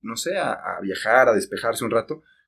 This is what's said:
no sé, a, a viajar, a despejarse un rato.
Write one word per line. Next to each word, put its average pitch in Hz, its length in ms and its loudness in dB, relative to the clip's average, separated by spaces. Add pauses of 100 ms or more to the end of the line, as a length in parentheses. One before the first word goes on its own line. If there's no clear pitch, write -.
no 113 140 -10
sé, 175 220 -6
a, 151 160 -2
a 87 280 -8
viajar, 113 480 4
a 113 40 6
despejarse 104 500 -2
un 110 80 -4
rato. 113 320 -2 (240)